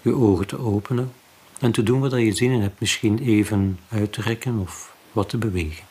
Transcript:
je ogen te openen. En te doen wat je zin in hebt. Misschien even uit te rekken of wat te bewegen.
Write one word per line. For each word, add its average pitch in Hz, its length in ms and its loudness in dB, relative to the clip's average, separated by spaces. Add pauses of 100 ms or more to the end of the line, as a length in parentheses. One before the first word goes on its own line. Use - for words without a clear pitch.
je 123 140 0
ogen 98 320 4
te - 120 -10
openen. 120 540 -2 (460)
En 117 120 2
te 113 120 0
doen 127 160 2
wat 135 120 0
je 113 240 2
zin 123 160 2
in 120 100 2
hebt. 98 180 -4
Misschien 107 400 0
even 104 600 2 (100)
uit 107 240 -2
te - 80 -8
rekken 113 380 -2
of - 360 -10 (160)
wat 101 180 -2
te 123 80 -4
bewegen. 90 540 -4